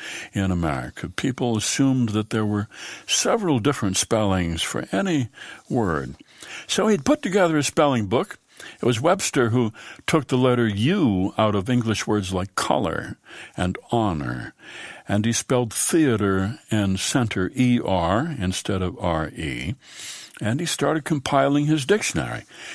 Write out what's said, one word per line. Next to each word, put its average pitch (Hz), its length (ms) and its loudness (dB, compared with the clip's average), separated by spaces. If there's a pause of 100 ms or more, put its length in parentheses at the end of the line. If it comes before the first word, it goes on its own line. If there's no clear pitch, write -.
(320)
in 98 180 0
America. 78 600 -2
People 123 480 -2
assumed 131 520 0
that 104 200 -2
there 110 160 -2
were 104 200 -2 (400)
several 190 520 0
different 104 400 0
spellings 92 640 2
for - 280 -6
any 180 380 0 (400)
word. 80 460 0 (520)
So - 220 0
he'd 190 160 2
put 294 160 2
together 180 380 2
a 143 40 2
spelling 135 440 2
book. 127 320 -2 (420)
It - 60 0
was 120 160 2
Webster 151 480 2
who 117 240 0 (320)
took 156 220 2
the 131 100 2
letter 123 280 4
U 104 680 2
out 107 180 4
of 101 140 0
English 113 380 0
words 98 260 0
like 95 220 -4
color - 640 -2 (360)
and 90 220 -2 (160)
honor, 73 640 -2 (520)
and 104 180 0
he 117 80 2
spelled 123 400 0
theater 104 840 2 (100)
and 98 300 2
center 104 560 -2
E 123 300 4
R 95 520 0
instead 92 460 -2
of 90 160 -4
R 80 300 0
E, 76 480 -6 (640)
and 113 180 -2
he 175 80 -4
started 151 380 0
compiling 143 640 2
his 151 200 2
dictionary, 135 560 0 (320)